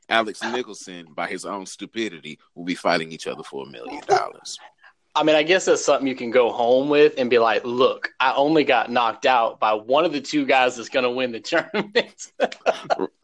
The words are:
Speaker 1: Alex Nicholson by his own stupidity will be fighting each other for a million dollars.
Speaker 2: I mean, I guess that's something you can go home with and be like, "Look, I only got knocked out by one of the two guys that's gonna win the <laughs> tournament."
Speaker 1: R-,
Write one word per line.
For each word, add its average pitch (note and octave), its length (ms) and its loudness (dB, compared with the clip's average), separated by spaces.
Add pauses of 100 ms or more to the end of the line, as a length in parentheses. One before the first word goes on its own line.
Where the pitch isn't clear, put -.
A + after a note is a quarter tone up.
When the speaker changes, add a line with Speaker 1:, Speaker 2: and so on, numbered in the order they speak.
Speaker 1:
Alex A2 340 -2
Nicholson A2 720 -10
by F2 140 -6
his F2+ 160 -10
own F#2+ 220 -10
stupidity F2 720 -10 (160)
will F2 100 -14
be F2+ 100 -4
fighting E2+ 380 -2
each D#2+ 140 -12
other C2+ 160 -8
for C2+ 240 -12
a C#2 40 -18
million A#1+ 360 -14
dollars. - 520 -2 (540)
Speaker 2:
I D3+ 120 0
mean, D#3 100 4
I D3+ 80 4
guess F3+ 220 2
that's D#3 200 2
something C#3 220 2
you B2+ 80 -2
can B2 160 -8
go A#2 220 4
home B2+ 360 2
with D3 300 6
and B2 100 0
be A#2 120 4
like, A2+ 240 2
"Look, A#2+ 460 0 (100)
I C3 140 2
only D3 280 4
got B2 300 2
knocked A#2+ 340 0
out A#2+ 320 2
by A2 140 0
one A#2 320 0
of E3+ 80 0
the C#3+ 80 -4
two C#3+ 260 -4
guys B2+ 300 2
that's A2+ 120 -10
gonna B2+ 220 0
win B2 220 -4
the A2 80 -10
<laughs> - 120 -12
tournament." G#3 760 -4 (680)
Speaker 1:
R-, - 140 -4 (140)